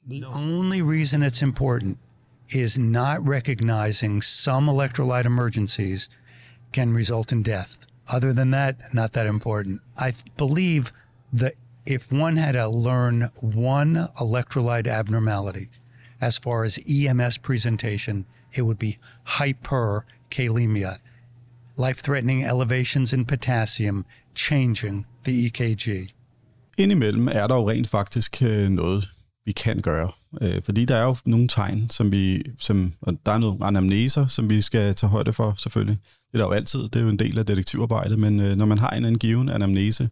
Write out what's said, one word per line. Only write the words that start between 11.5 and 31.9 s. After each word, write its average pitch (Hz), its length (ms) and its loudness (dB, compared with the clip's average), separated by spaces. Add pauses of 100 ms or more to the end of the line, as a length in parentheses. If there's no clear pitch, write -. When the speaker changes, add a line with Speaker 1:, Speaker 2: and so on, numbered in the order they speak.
Speaker 1:
if 131 260 -4
one 160 240 2
had 156 180 0
to 117 140 0
learn 120 600 0 (120)
one 139 680 0 (120)
electrolyte 120 680 0
abnormality 107 800 -2 (540)
as 123 180 -2
far 117 260 -2
as 110 140 -2 (100)
E 143 200 2
M 123 120 2
S 120 180 0
presentation, 110 840 -2 (280)
it 131 100 -4
would 113 160 0
be 107 180 -4 (300)
hyperkalemia, 113 1700 -2 (760)
life-threatening 131 680 -2
elevations 127 680 0
in 127 120 0
potassium, 113 800 -2 (300)
changing 110 720 0 (180)
the 123 220 0
E 117 40 0
K 113 260 -2
G. 98 120 -4 (920)
Speaker 2:
Indimellem 127 540 4
er 104 140 0
der 127 80 2
jo 110 160 2
rent 117 180 0
faktisk, - 540 -2
øh, 107 260 2
noget, 95 420 0 (360)
vi 104 60 -2
kan - 280 -2
gøre. 80 300 -2 (300)
Øh, 92 220 0
fordi 107 220 0
der 127 120 2
er 113 80 2
jo 127 200 2
nogle 117 240 4
tegn, 107 420 0